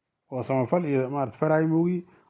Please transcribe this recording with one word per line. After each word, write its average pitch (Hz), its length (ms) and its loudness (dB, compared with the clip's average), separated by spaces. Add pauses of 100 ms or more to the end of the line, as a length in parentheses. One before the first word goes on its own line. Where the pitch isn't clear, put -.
(320)
oo 127 120 -6
samafal 135 420 0
iyo 131 240 0
maaragtay 139 300 -6
faraya 156 280 2
moogi, 170 400 0 (220)